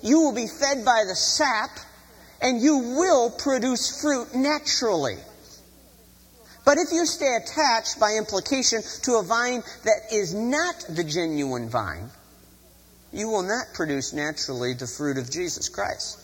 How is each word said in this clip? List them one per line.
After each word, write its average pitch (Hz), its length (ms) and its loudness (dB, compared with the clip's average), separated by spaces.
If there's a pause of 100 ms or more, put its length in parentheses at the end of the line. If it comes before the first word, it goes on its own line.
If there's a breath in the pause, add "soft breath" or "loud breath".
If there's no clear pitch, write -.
you 277 180 6
will 277 140 4
be 226 120 -2
fed 269 380 -2
by 226 220 6
the 185 80 -4
sap, 254 560 0 (680 loud breath)
and 247 220 2
you 294 160 6
will 254 540 4
produce 254 680 0
fruit 277 360 -2
naturally. 247 800 0 (1500 loud breath)
But 285 140 6
if 330 140 0
you 330 140 2
stay 277 320 0
attached, 247 600 0
by 214 200 2
implication, 220 640 0 (220 loud breath)
to 247 100 2
a 220 100 4
vine 233 400 0 (220 loud breath)
that 214 260 0
is 196 220 -2
not 285 560 -2
the 170 160 -4
genuine 147 640 -2
vine, 104 400 -4 (1040)
you 214 160 -6
will 208 140 0
not 220 300 -4
produce 143 380 -2
naturally 139 600 -4
the 123 120 -8
fruit 139 320 -4
of 127 140 -6
Jesus 170 380 -6
Christ. - 540 -6